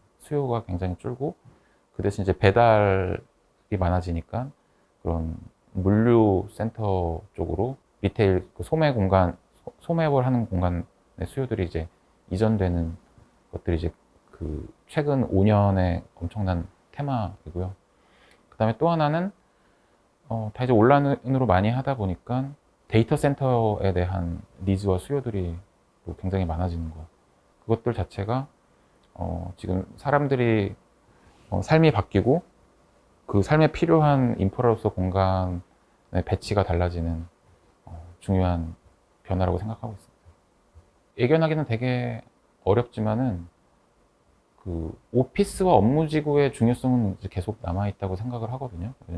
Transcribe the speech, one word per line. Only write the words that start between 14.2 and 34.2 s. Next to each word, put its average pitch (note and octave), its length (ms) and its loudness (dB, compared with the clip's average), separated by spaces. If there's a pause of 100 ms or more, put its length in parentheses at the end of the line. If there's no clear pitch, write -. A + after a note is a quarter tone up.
그 D#2 400 -10 (180)
최근 C#3+ 440 0
오 F#2+ 140 4
년의 F#2+ 580 2 (120)
엄청난 F2 520 -4 (240)
테마이고요. F#2+ 840 -6 (760)
그다음에 A2 280 -2
또 E3 120 2
하나는, E3 420 0 (960)
어, A2 260 -6
다 B2+ 120 -4
이제 B2+ 80 4
온라인으로 C3 720 4
많이 G2 240 4
하다 C3 260 -2
보니까 A#2+ 540 -4 (380)
데이터 A2+ 280 2
센터에 A#2 760 2
대한 F2 480 -2 (240)
니즈와 F#2+ 320 2
수요들이 G2+ 580 -4 (500)
또 - 120 -10
굉장히 F#2 280 -2
많아지는 E2 460 -4
거. D#2+ 140 -14 (560)
그것들 A2+ 320 -2
자체가, A2+ 540 -4 (680)
어, F2+ 420 -8
지금 F#2 280 -4 (120)
사람들이, C3 800 2 (760)
어, F#2+ 120 -2
삶이 D#3+ 300 4
바뀌고 G#2+ 520 0 (800)
그 G2+ 160 2
삶에 D3+ 300 4
필요한 D3 680 2